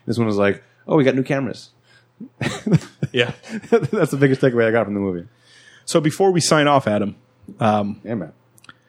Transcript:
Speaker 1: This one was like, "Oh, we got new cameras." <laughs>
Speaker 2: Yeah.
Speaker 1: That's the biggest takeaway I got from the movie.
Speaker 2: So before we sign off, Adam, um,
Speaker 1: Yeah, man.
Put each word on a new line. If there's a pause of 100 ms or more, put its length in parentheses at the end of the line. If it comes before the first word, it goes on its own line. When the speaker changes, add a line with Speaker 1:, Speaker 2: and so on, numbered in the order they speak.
Speaker 1:
This
one
was
like, (260)
"Oh,
we
got
new
cameras." (680)
<laughs> (540)
Speaker 2:
Yeah. (380)
Speaker 1:
That's
the
biggest
takeaway
I
got
from
the
movie. (600)
Speaker 2:
So
before
we
sign
off,
Adam, (460)
um,
Speaker 1:
Yeah,
man. (560)